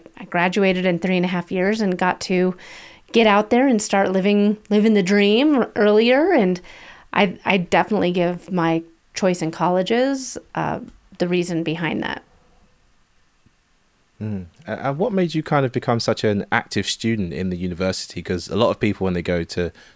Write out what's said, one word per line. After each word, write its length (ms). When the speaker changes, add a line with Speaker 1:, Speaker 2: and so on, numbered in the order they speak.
Speaker 1:
I 80
graduated 640
in 120
three 180
and 80
a 40
half 240
years 280
and 180
got 240
to 340
get 140
out 240
there 160
and 160
start 300
living, 440
living 240
the 80
dream 720
earlier. 580
And 280
I, 320
I 140
definitely 540
give 380
my 320
choice 300
in 80
colleges, 880
uh, 260
the 100
reason 360
behind 380
that. 200
Speaker 2:
Mm. 260
A-, 220
and 100
what 140
made 220
you 80
kind 240
of 60
become 280
such 240
an 260
active 380
student 460
in 160
the 60
university? 680
'Cause 260
a 80
lot 140
of 100
people, 240
when 80
they 80
go 240
to, 260